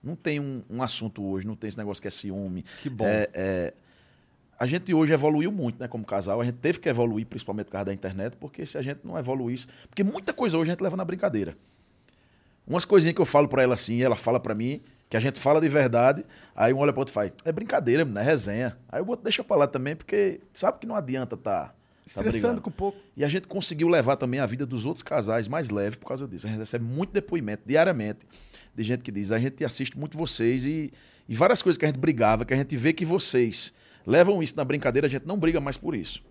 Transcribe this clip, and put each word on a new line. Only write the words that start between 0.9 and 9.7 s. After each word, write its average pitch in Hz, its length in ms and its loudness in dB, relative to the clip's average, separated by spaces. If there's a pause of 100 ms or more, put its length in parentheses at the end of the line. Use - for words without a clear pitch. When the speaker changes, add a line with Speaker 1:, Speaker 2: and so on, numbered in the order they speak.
Speaker 1:
hoje, 95 220 -4
não 110 80 -6
tem 107 140 -10
esse 98 100 -10
negócio 104 240 -8
que 101 60 -8
é - 20 -6
ciúme. 95 540 -8 (160)
Speaker 2:
Que 143 100 -8
bom. 113 140 -4
Speaker 1:
É, 107 280 2
é, 92 420 -2 (840)
a 123 80 0
gente 156 260 -2
hoje 160 200 6
evoluiu 151 400 2
muito, 120 280 -4
né, 123 60 -8
como 113 180 -10
casal. 98 360 -2
A 120 40 0
gente 123 120 -4
teve 151 240 -2
que - 80 -2
evoluir, 117 380 0
principalmente 107 400 -8
por - 60 -16
causa 98 140 -4
da 98 80 -4
internet, 95 440 -8
porque - 280 -12
se - 100 -8
a 143 60 -6
gente 139 220 -8
não 175 120 -10
evoluísse, 127 520 -4 (200)